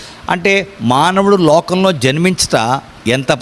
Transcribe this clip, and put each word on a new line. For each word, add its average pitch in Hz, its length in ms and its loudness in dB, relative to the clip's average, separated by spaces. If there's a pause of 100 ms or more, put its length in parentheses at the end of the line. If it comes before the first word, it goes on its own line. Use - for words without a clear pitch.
(320)
అంటే 180 200 -2 (380)
మానవుడు 190 460 2 (140)
లోకంలో 180 400 2 (140)
జన్మించట 156 520 0 (520)
ఎంత 131 220 -2 (120)